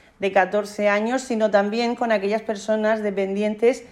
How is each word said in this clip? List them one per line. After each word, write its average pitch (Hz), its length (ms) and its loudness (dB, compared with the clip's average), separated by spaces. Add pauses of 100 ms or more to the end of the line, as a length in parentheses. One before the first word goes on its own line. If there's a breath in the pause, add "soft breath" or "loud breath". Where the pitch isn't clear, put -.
(200 soft breath)
de 190 120 -2
catorce 202 580 0
años, 226 320 0
sino 220 300 0
también 220 440 2
con 233 160 -2
aquellas 208 300 0
personas 214 600 -2
dependientes 208 880 0